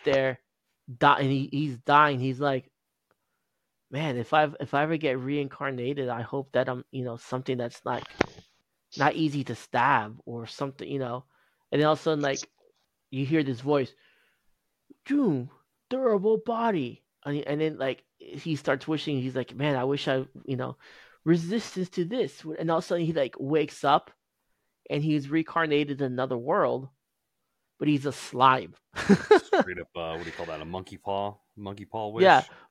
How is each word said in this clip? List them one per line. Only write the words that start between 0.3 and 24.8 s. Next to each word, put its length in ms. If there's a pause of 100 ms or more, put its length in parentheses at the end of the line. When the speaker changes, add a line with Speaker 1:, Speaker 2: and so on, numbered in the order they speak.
Speaker 1:
di-, 220
and 100
he, 220
he's 280
dying. 420
He's 180
like, 320 (1200)
"Man, 260
if 160
I've, 280
if 120
I 100
ever 120
get 240
reincarnated, 880
I 140
hope 320
that 160
I'm, 220
you 120
know, 140
something 400
that's, 260
like, 220 (920)
not 180
easy 300
to 100
stab 680
or 220
something," 420
you 100
know? 260 (460)
And 100
then 60
all 60
of 60
a 20
sudden, 200
like, 180 (720)
you 140
hear 180
this 160
voice, 340 (1120)
"Jun, 440 (400)
durable 480
body." 680 (220)
And, 220
and 140
then, 160
like, 260 (160)
he 360
starts 320
wishing, 340
he's 140
like, 200
"Man, 200
I 80
wish 240
I, 180 (200)
you 120
know, 200 (460)
resistance 640
to 160
this." 380 (160)
And 120
all 80
of 40
a 40
sudden 180
he, 80
like, 260
wakes 440
up 280 (760)